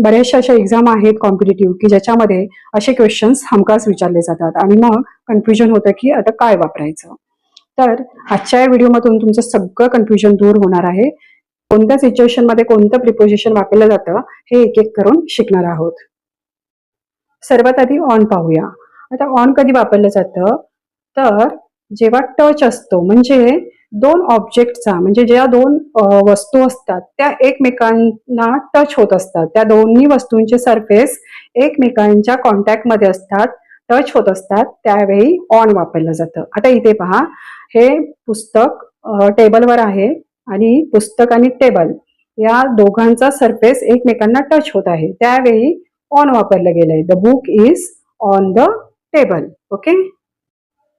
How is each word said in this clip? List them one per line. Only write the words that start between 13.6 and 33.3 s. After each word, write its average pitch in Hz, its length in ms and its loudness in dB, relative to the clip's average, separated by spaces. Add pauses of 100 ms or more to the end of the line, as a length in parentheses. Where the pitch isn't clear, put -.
जातं 202 340 -2
हे - 420 -2
एक 214 160 0
एक 214 180 0
करून 240 320 0
शिकणार 190 360 -2
आहोत. 165 280 -6 (1500)
सर्वात 254 360 0
आधी 269 200 0
on 233 280 0
पाहूया. 165 380 -2 (460)
आता 254 320 -2
on 269 120 2
कधी 262 180 2
वापरलं 208 360 2
जातं? 196 480 -2 (640)
तर 233 300 0 (480)
जेव्हा 233 240 0 (180)
टच 294 240 2
असतो, 196 380 -2
म्हणजे 247 720 2 (200)
दोन 285 300 0
ऑब्जेक्टचा, 240 720 -2
म्हणजे 202 320 -2
ज्या 247 200 2
दोन, 262 320 2 (240)
अ, 202 180 4 (100)
वस्तू 254 360 0
असतात 190 340 -8
त्या 277 400 -6
एकमेकांना 240 1160 -2 (160)
टच 294 220 0
होत 208 160 2
असतात, 175 340 -2
त्या 214 160 0
दोन्ही 220 440 2
वस्तूंचे 240 520 0
सरफेस 220 640 -2 (320)
एकमेकांच्या 233 800 0
कॉन्टॅक्ट 220 520 -2
मध्ये 208 220 0
असतात, 196 400 -4 (400)